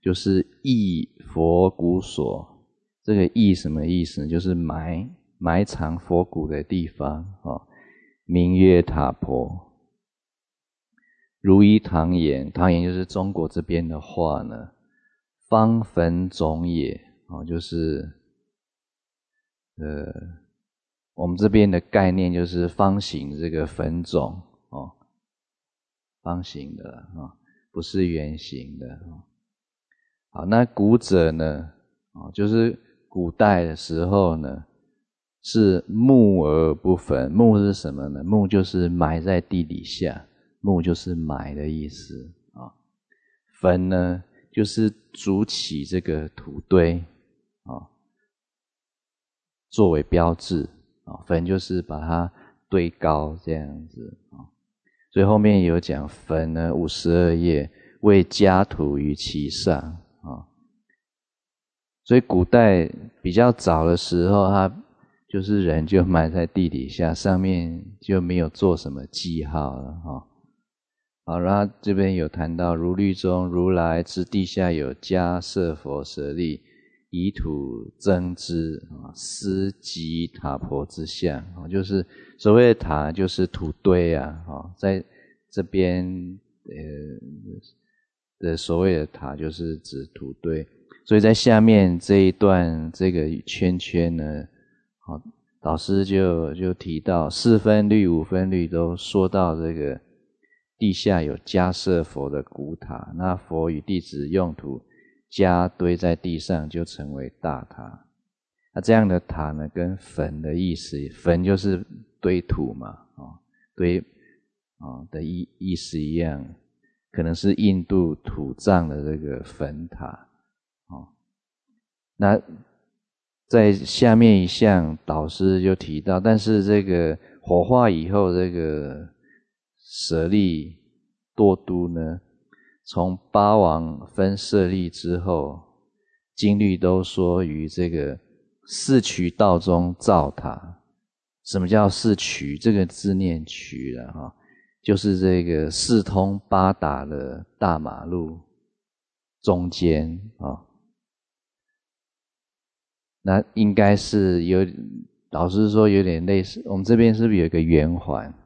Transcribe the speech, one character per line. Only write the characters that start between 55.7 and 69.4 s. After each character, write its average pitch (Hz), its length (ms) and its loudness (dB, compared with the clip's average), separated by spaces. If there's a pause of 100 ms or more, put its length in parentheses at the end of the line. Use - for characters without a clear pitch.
讲 71 260 -6
坟 80 460 -4
呢， 82 220 -2
五 80 120 -2
十 - 260 -4
二 85 220 4
页， 82 360 0 (300)
为 101 220 8
家 95 400 4
土 71 360 -2
于 73 160 -2
其 73 340 -8
上， 80 480 -4 (260)
哦。 69 220 -16 (1600)
所 120 120 6
以 127 40 10
古 90 240 2
代 98 440 4 (340)
比 90 100 -4
较 120 180 6
早 82 340 2
的 85 120 4
时 87 320 0
候， 101 200 4
它 95 220 2 (580)
就 98 140 -6
是 101 220 -2
人 78 220 0
就 92 180 4
埋 82 260 2
在 85 160 -2
地 90 220 0
底 67 200 -6
下， 82 260 -2
上 92 260 0
面 87 440 -4 (160)
就 95 200 0
没 90 160 -2
有 85 120 0
做 90 280 0
什 71 160 -10
么 67 140 -12
记 80 380 -8